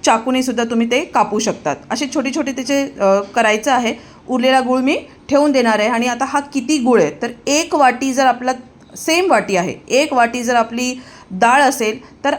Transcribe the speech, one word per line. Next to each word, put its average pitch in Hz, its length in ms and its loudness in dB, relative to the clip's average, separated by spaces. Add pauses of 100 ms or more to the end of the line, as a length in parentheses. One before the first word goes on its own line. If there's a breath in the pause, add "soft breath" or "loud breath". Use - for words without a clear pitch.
चाकूनेसुद्धा 247 600 0
तुम्ही 233 280 -2
ते 277 140 0
कापू 214 340 -2
शकतात. 156 360 -4 (160)
असे 240 220 -4
छोटे 269 220 -2
छोटे 277 160 -4
त्याचे, 277 320 -2 (160)
अ, 196 220 2 (140)
करायचं 220 360 2
आहे. 247 220 0 (340 loud breath)
उरलेला 254 320 2
गूळ 254 200 0
मी 269 180 0 (320 loud breath)
ठेवून 294 220 4
देणार 233 280 2
आहे. 214 100 2
आणि 233 180 0
आता 247 180 -2
हा 262 140 -2
किती 277 380 -2
गूळ 240 240 4
आहे 147 100 0 (100)
तर 233 100 -6 (160)
एक 294 280 0
वाटी 269 380 2
जर 269 120 2
आपला, 247 260 0 (460)
सेम 349 340 0
वाटी 202 240 0
आहे, 170 200 -2 (140)
एक 294 240 2
वाटी 240 300 0
जर 240 120 0
आपली 233 380 -2 (380 loud breath)
डाळ 233 300 4
असेल 254 640 -2
तर 285 140 0